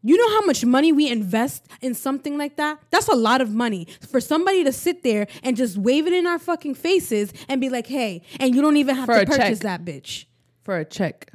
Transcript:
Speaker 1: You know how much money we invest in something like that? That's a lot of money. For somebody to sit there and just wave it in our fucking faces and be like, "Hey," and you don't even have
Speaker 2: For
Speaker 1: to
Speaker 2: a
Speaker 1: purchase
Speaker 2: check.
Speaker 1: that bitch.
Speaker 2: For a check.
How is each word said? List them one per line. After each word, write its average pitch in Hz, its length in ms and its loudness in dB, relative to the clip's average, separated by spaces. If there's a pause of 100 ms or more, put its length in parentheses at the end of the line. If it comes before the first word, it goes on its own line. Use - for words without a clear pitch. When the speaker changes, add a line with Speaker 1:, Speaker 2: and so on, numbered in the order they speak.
Speaker 1:
You 294 160 6
know 466 180 6
how 427 80 4
much 294 220 2
money 277 260 4
we 294 160 4
invest 220 580 -2 (140)
in 254 140 -4
something 277 420 -4
like 294 200 -6
that? 302 220 -4 (120)
That's 427 180 0
a 427 80 4
lot 233 240 2
of 214 140 -2
money. 214 320 -2 (240)
For 262 100 2
somebody 349 440 0
to 269 80 2
sit 359 300 -4
there 208 240 0 (160)
and 247 140 -2
just 208 220 -2
wave 269 280 2
it 349 60 0
in 359 140 0
our 349 120 -2
fucking 330 360 -6
faces 233 580 -2 (160)
and 269 100 -2
be 254 120 -2
like, 240 160 -6
"Hey," 233 340 -6 (180)
and 262 160 2
you 269 60 4
don't 294 160 4
even 277 200 2
have 254 100 -4
Speaker 2:
For 233 80 2
Speaker 1:
to 208 80 6
Speaker 2:
a - 40 2
Speaker 1:
purchase 233 340 2
Speaker 2:
check. - 100 -10
Speaker 1:
that 175 160 -8
bitch. - 400 -12 (360)
Speaker 2:
For 190 140 -6
a 160 80 -4
check. - 500 -6